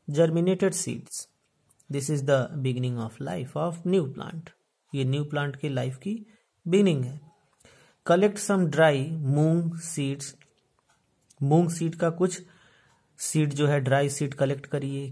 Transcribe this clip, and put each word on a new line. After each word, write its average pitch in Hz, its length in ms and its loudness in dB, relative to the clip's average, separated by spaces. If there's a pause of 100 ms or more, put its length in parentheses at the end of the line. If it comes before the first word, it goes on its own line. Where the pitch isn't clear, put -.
(100)
germinated 170 680 2
seeds, - 460 -8 (680)
this 139 200 -4
is 139 180 -2
the 135 120 6 (260)
beginning 123 400 -2
of 113 160 -12
life 139 360 -8
of 170 280 -4
new 180 260 2
plant, - 380 -12 (420)
ये 135 120 -2
न्यू 139 200 0
प्लांट 143 320 -4
के 151 120 -6
लाइफ 131 280 -4
की 202 180 -6 (520)
बिगिनिंग 170 380 4
है। 139 160 -10 (880)
Collect 202 340 4
some 196 220 2 (120)
dry 147 360 4
मूंग 160 680 2
सीड्स, - 560 -6 (1080)
मूंग 156 300 4
सीड 165 240 -4
का 165 160 0
कुछ 175 300 -2 (760)
सीड 151 360 0
जो 147 120 0
है 143 140 2
ड्राई 135 280 2
सीड 139 260 -4
कलेक्ट 139 320 -2
करिए। 139 460 -6